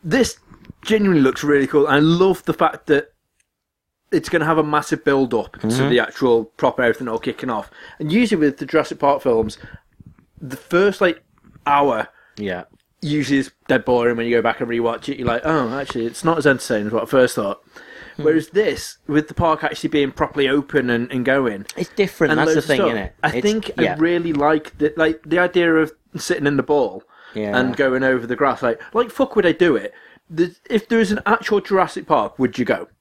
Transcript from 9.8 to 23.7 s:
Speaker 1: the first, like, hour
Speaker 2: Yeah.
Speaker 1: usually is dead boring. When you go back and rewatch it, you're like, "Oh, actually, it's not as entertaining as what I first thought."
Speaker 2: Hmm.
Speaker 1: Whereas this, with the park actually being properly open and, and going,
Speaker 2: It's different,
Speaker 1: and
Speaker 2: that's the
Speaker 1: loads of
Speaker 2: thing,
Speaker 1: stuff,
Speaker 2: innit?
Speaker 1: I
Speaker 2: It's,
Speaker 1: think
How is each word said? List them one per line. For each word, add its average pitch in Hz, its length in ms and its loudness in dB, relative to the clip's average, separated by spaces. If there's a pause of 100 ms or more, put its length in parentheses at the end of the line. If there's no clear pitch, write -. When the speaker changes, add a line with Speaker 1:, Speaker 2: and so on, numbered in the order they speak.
Speaker 1:
the 131 160 -12
first, 190 440 0
like, 175 220 0 (440)
hour 143 420 2 (280)
Speaker 2:
Yeah. 92 280 -8 (360)
Speaker 1:
usually 143 380 0
is 135 140 -4 (160)
dead 127 160 0
boring. 120 320 0
When 117 100 -4
you 117 100 0
go 113 60 2
back 113 180 0
and 120 80 -6
rewatch 117 400 -4
it, 139 100 -8
you're 123 100 -4
like, 120 160 -2
"Oh, 139 340 -2
actually, 127 280 -6
it's - 180 -10
not 165 140 0
as 147 80 0
entertaining 120 420 0
as 104 40 -4
what 113 120 -2
I - 20 -10
first 127 300 2
thought." 101 260 -6 (540)
Speaker 2:
Hmm. 147 60 -10
Speaker 1:
Whereas 156 260 0
this, 196 480 -2 (100)
with 151 220 0
the - 60 -16
park 160 280 0
actually 151 280 -4
being 143 200 0
properly 143 380 -2
open 139 400 0
and, 120 240 -2
and 127 100 -4
going, 120 440 0 (100)
Speaker 2:
It's 180 140 -6
different, 175 400 0
Speaker 1:
and 151 80 2
Speaker 2:
that's 151 100 2
the 160 60 2
Speaker 1:
loads 151 100 2
of - 40 -10
Speaker 2:
thing, 135 120 2
Speaker 1:
stuff, 117 120 2
Speaker 2:
innit? 101 180 -6 (120)
Speaker 1:
I 151 140 0
Speaker 2:
It's, 127 100 -2
Speaker 1:
think 214 300 -2